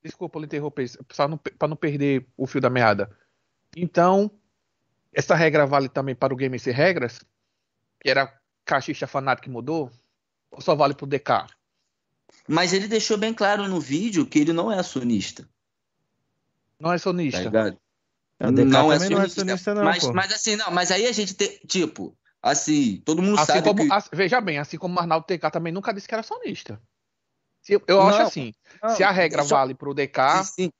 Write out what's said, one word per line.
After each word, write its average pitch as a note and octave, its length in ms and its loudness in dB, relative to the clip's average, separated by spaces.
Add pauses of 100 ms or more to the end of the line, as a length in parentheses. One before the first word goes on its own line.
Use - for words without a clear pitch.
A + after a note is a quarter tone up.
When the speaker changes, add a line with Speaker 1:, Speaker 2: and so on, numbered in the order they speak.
Speaker 1:
Desculpa D#3+ 340 -12
lhe D#3 80 -10
interromper, C#3+ 460 -6 (200)
só C#3+ 180 -2
não D#3+ 80 -8
pe-, - 140 -10
pra - 160 -2
não D3+ 100 -4
perder C#3+ 480 -2 (120)
o C3+ 80 -4
fio C3+ 160 -4
da B2+ 80 2
meada. G#2+ 400 2 (680)
Então, F3+ 540 2 (840)
essa D3 200 2
regra D#3 320 4
vale C#3 240 0
também C3+ 240 -4
para C3+ 200 -2
o B2+ 40 -8
Gamer B2+ 220 -4
Sem B2 140 -4
Regras? C#3+ 480 0 (800)
Que C#3 80 -2
era C3+ 220 2 (340)
cachista C#3+ 420 -4
fanático C3+ 380 -4
que - 40 -14
mudou? C3 400 -6 (640)
Ou - 100 -20
só E3 140 0
vale C#3+ 180 2
pro C#3 140 -12
D C#3 120 -4
K? - 280 -2 (1000)
Speaker 2:
Mas F3 260 0
ele G3 160 0
deixou A3 280 0
bem A3 160 -2
claro G3+ 360 0
no F3+ 100 -2
vídeo D#3 460 -2
que - 140 -2
ele D3+ 120 2
não E3+ 180 0
é G#3 80 -2
acionista. A#2+ 680 -4 (1300)
Speaker 1:
Não D#3+ 120 -2
é F3 40 2
acionista. E3+ 440 -2
Speaker 2:
Tá F#2 60 -4
ligado? A2 320 0 (640)
Speaker 3:
É, - 80 -2
o A#2+ 40 2
D C3+ 140 6
K C3+ 40 6
Speaker 2:
Não C#3 220 6
é D3+ 60 6
Speaker 3:
também F3+ 120 0
não F3+ 120 2
é - 40 4
Speaker 2:
acionista. F#3 160 -6
Speaker 3:
acionista, F#3+ 320 -4
não, G#3 120 0
Speaker 2:
Mas, F3 200 2
Speaker 3:
pô. B2 80 -2
Speaker 2:
mas F#3+ 200 -2
assim, G#3+ 240 -2
não, G#3+ 140 -4
mas F3 200 0
aí G3+ 160 2
a B3 60 0
gente G3+ 200 -4
tem, - 320 -4
tipo, - 480 -4 (280)
assim, C#3+ 640 0
todo D#3+ 160 0
mundo G3+ 180 2
Speaker 1:
Assim D3+ 140 4
Speaker 2:
sabe E3 100 4
Speaker 1:
como, G#3 240 2
Speaker 2:
que C#4 60 2
Speaker 1:
as-, G3+ 180 -2
veja G3 300 0
bem, E3+ 180 -4
assim D3+ 180 -10
como F3+ 200 -6
o - 20 0
Arnaldo E3 260 -2
T F3+ 120 -4
K D#3 120 -2
também E3 220 -6
nunca G3 220 -6
disse G3 160 -12
que - 40 -8
era A3 80 -4
acionista. A#3 600 -12 (800)
Se - 120 -2
eu, G3+ 140 2
eu F#3+ 140 8
acho G#3 180 6
Speaker 2:
Não, A3+ 80 4
Speaker 1:
assim, B2+ 260 -8 (280)
Speaker 2:
não, A3 80 -2
Speaker 1:
se G3+ 140 0
a G3 80 4
regra D#3+ 320 2
Speaker 2:
só D3 120 2
Speaker 1:
vale C3+ 180 2
pro C#3 200 -10
D C#3 140 -2
K, D3+ 360 2
Speaker 2:
Sim, F#3+ 60 -8 (140)
sim. F3+ 60 -2 (100)